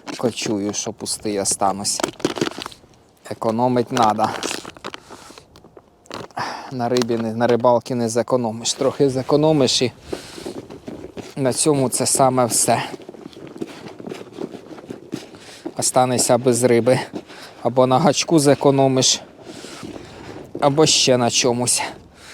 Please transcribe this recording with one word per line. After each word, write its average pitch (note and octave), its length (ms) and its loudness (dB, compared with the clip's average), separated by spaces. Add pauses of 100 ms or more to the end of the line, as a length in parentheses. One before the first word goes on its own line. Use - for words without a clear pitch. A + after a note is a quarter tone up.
(180)
Кочую, G#2 540 -2
що G#2+ 200 -6
пустий G#2 480 -6
останусь. G2 600 -2 (1300)
Економить A#2+ 640 0
надо. A2 360 2 (2500)
На B2 180 -4
рибі A#2+ 280 2
не, A2+ 180 -4
на A#2 120 2
рибалці A#2+ 480 2
не A#2+ 140 0
зекономиш. A#2 680 -2
Трохи C3+ 360 2
зекономиш C#3+ 720 2
і B2 100 0 (1400)
на C3 160 0
цьому C#3 360 2
це - 180 -2
саме B2+ 400 4
все. A2+ 360 0 (3000)
Останешся B2+ 640 2
без A#2+ 260 2
риби. B2 360 4 (640)
Або B2 240 4
на C3 120 4
гачку D#3+ 400 2
зекономиш, C3+ 840 4 (1400)
або D3 260 6
ще - 300 4
на A#2+ 140 2
чомусь. A#2+ 520 0 (520)